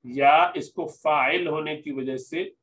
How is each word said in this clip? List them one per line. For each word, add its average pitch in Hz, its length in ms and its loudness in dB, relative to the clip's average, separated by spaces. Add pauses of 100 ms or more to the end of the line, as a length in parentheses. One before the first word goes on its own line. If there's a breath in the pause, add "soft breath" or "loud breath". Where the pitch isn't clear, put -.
या 143 520 4
इसको 160 300 -8
फाइल 156 640 0
होने 156 280 -6
की 151 160 -12
वजह 131 260 -6
से 175 340 -8 (100)